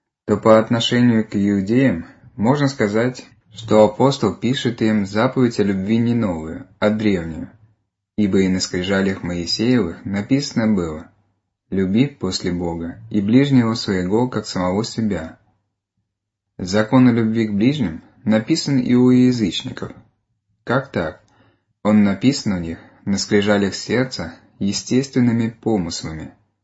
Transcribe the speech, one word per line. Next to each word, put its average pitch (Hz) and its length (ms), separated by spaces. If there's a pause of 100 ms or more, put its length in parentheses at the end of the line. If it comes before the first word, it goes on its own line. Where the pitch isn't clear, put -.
(260)
то 104 120
по 110 220
отношению 120 680
к - 80
иудеям 101 680 (300)
можно 139 320
сказать, 113 580 (260)
что 107 320
апостол 110 500
пишет 120 480
им 107 240
заповедь 117 540
о 104 40
любви 98 340
не 120 160
новую, 87 540 (120)
а 104 100
древнюю, 92 640 (680)
ибо 101 240
и 95 60
на 92 120
скрижалях 95 640
Моисеевых 90 840
написано 110 680
было: 80 380 (580)
«Люби 98 380
после 92 440
Бога 85 480 (100)
и 104 100
ближнего 120 540
своего, 104 540
как 113 200
самого 92 360
себя». 98 560 (1160)
Закон 110 500
о 123 40
любви 113 360
к 107 60
ближним 107 500 (200)
написан 139 540
и - 160
у 127 160
язычников. 123 840 (720)
Как 135 280
так? 82 300 (600)
Он 107 200
написан 101 500
у 87 60
них 82 180 (280)
на 98 120
скрижалях 101 580
сердца 107 600 (240)
естественными 120 880
помыслами. 82 840 (300)